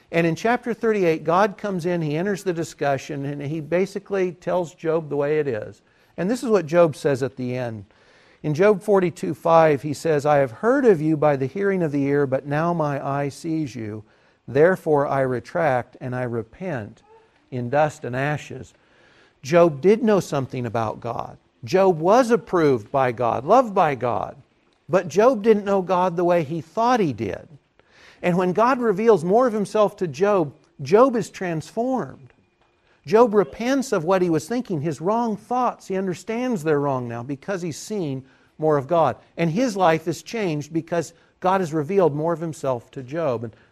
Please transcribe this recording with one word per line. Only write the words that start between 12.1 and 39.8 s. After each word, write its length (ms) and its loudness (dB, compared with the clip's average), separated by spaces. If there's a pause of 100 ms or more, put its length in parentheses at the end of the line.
but 180 -2
now 280 -2
my 320 -4
eye 240 -4
sees 460 -6
you. 280 -10 (440)
Therefore 580 2
I 160 -2
retract 800 -2
and 140 -8
I 80 -6
repent 800 -10 (480)
in 180 -6
dust 360 0
and 100 -8
ashes." 580 -6 (720)
Job 380 4
did 200 4
know 200 2
something 440 -4
about 360 -4
God. 360 -8 (280)
Job 340 4
was 320 4
approved 640 2
by 180 2
God, 320 -2
loved 320 2
by 180 2
God. 440 -4 (500)
But 220 0
Job 340 4
didn't 220 4
know 160 0
God 340 0
the 80 0
way 200 2
he 180 -6
thought 400 0
he 100 0
did. 360 -8 (760)
And 160 0
when 160 2
God 260 2
reveals 460 2
more 220 4
of 60 -2
himself 440 0
to 100 -4
Job, 480 0 (260)
Job 340 4
is 140 -4
transformed. 1040 -6 (720)
Job 280 4
repents 600 0
of 100 0
what 180 2
he 80 2
was 180 0
thinking, 340 -4
his 180 -4
wrong 380 -2
thoughts. 500 -4
He 80 -4
understands 680 -4
they're 180 2
wrong 260 -2
now 160 -8
because 380 -8
he's 160 -8
seen 480 -6 (320)
more 200 2
of 100 -4
God. 280 2 (220)
And 120 0
his 280 -2
life 300 2